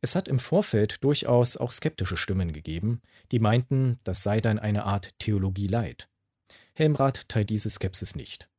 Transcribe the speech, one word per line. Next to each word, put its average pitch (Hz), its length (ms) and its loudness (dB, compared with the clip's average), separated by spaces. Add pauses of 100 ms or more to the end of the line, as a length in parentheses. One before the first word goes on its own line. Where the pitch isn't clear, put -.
Es - 140 4
hat - 140 -2
im 135 100 2
Vorfeld 117 640 0
durchaus 123 540 2
auch 127 140 -4
skeptische 95 440 -2
Stimmen 90 380 -2
gegeben, 85 480 -4 (300)
die 123 60 2
meinten, 123 640 2
das 95 200 -2
sei 104 180 2
dann 107 180 0
eine 104 260 -2
Art 98 340 -4
Theologie 98 480 -2
light. 113 420 -4 (640)
Helmrath 139 560 0
teilt 104 220 0
diese 107 180 0
Skepsis - 480 -2
nicht. - 320 -14 (100)